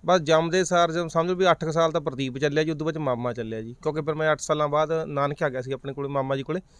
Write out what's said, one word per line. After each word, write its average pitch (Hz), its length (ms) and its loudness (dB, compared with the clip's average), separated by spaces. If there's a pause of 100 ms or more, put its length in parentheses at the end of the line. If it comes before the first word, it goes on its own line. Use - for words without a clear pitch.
ਬਸ 180 140 6
ਜੰਮਦੇ 160 440 4
ਸਾਰ 170 280 2
ਜਦੋਂ 170 160 -2
ਸਮਝੋ 165 260 0
ਵੀ 180 160 4
ਅੱਠ 165 140 2
ਕੁ 160 80 -2
ਸਾਲ 160 200 2
ਤਾਂ 165 80 0
ਪ੍ਰਦੀਪ 135 380 -4
ਚੱਲਿਆ 147 260 2
ਜੀ, 160 60 -2
ਉਦੋਂ 151 160 -4
ਬਾਅਦ 160 80 -2
'ਚ 160 40 -6
ਮਾਮਾ 123 340 -2
ਚੱਲਿਆ 113 300 -6
ਜੀ, 117 200 -12
ਕਿਉਂਕਿ 156 180 -2
ਫਿਰ 151 140 -2
ਮੈਂ 156 180 2
ਅੱਠ 151 80 0
ਸਾਲਾਂ 151 280 0
ਬਾਅਦ 151 240 2
ਨਾਨਕੇ 147 520 -2
ਆ 151 40 2
ਗਿਆ 131 140 -4
ਸੀ 131 100 -6
ਆਪਣੇ 135 200 -8
ਕੋਲੇ, 139 160 -6
ਮਾਮਾ 139 280 0
ਜੀ 135 60 -4
ਕੋਲੇ, 156 180 -4 (200)